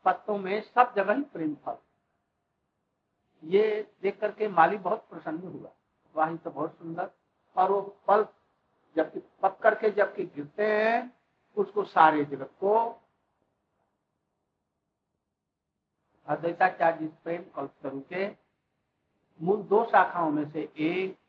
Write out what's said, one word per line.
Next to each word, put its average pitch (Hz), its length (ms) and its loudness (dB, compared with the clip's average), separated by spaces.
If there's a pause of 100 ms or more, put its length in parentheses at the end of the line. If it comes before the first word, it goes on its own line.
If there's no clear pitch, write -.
पत्तों 196 340 -2
में, 196 220 -4
सब - 360 0
जगह 202 180 0
ही 277 80 -2
प्रेम 156 320 -6
फल। - 220 -10 (1700)
ये 214 480 2 (100)
देख 196 180 -4
करके 214 280 -4
माली 175 280 4
बहुत 190 340 -4
प्रसन्न 175 380 -10
हुआ, - 240 -16 (420)
वाह, 156 160 0
ये 170 60 -8
तो 165 140 -12
बहुत 147 280 -8
सुंदर। 170 320 -10 (460)
और 185 160 4
वो 196 340 -4
फल 156 200 6 (680)
जबकि - 240 -2 (220)
पक 190 200 0
करके - 280 4
जबकि 196 360 0
गिरते 147 400 -6
हैं, 220 500 0 (400)
उसको 202 280 -2
सारे 156 400 4
जगत 135 260 -10 (100)
को 214 420 0 (3250)
अद्वैताचार्य 165 760 0
इस 156 80 -10 (120)
प्रेम 175 180 -6
कल्पतरु 139 580 -10
के 190 360 -8 (1040)
मूल 202 200 0
दो 202 220 4
शाखाओं 180 460 2
में 147 200 -2
से - 260 -8
एक 185 420 -4 (100)